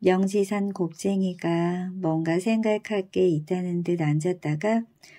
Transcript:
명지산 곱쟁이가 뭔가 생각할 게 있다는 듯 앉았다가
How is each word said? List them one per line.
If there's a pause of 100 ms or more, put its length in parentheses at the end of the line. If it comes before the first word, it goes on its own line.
명지산
곱쟁이가
뭔가
생각할
게
있다는
듯
앉았다가 (340)